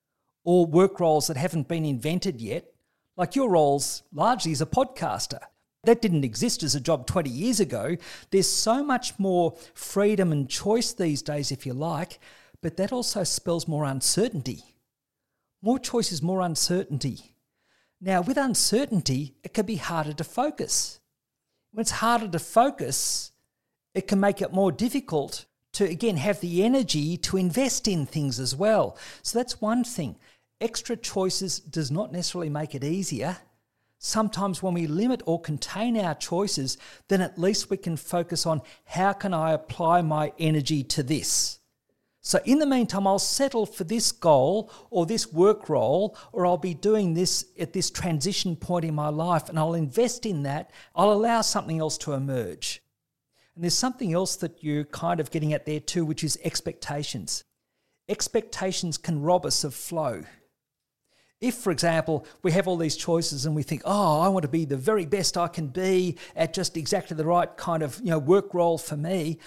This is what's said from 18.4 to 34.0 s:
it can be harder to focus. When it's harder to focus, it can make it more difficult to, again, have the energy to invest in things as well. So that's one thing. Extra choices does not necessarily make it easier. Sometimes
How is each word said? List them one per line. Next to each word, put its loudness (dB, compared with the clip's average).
it -14
can 0
be -4
harder -4
to -6
focus. -2
When -6
it's 0
harder 2
to -2
focus, 0
it -4
can 2
make 2
it -2
more 4
difficult -2
to, 0
again, 0
have 0
the 0
energy 2
to -2
invest 0
in 0
things -2
as -2
well. 2
So -4
that's -4
one 2
thing. -6
Extra -4
choices -4
does -4
not -4
necessarily -4
make -6
it -6
easier. -4
Sometimes -2